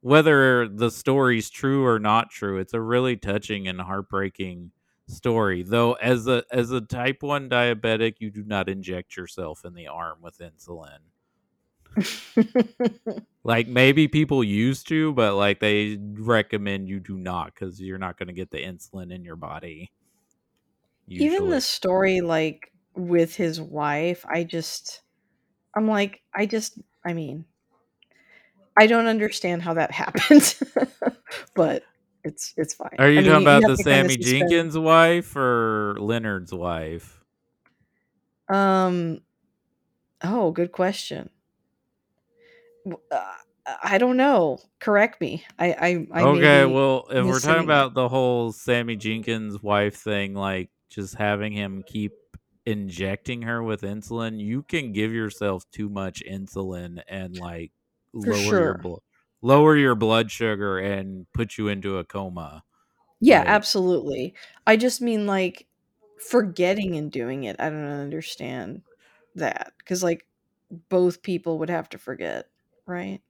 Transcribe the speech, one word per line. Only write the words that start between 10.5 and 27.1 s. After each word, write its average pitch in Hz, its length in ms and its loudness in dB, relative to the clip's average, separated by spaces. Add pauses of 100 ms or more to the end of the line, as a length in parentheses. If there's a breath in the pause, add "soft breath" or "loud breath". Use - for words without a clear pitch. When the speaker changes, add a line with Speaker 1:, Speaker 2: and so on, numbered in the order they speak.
Speaker 2:
<laughs> 233 1300 -2 (200)
Speaker 1:
Like, 117 220 0
maybe 135 400 4
people 147 340 2
used 110 460 -2
to, 156 240 0
but, 110 240 2
like, 101 240 2
they 104 400 0
recommend 104 880 -2
you 98 100 -6
do 95 200 -10
not 90 360 -8
'cause 92 260 -12
you're 95 180 -10
not 92 180 -8
gonna 90 160 -12
get 90 180 -10
the - 80 -8
insulin 180 540 -12
in 185 100 -14
your 170 140 -16
body. 87 540 -14 (1300)
Speaker 2:
Even 359 320 0
the 285 100 0
Speaker 1:
Usually. - 0 -
Speaker 2:
story, 190 600 0
like, 165 520 -2 (220)
with 175 420 2
his 165 240 -4
wife, 151 680 -4
I 170 160 -2
just, - 580 -10 (760)
I'm 214 120 0
like, 202 340 -2 (120)
I 208 120 -2
just, 214 320 -6 (260)
I 175 100 -4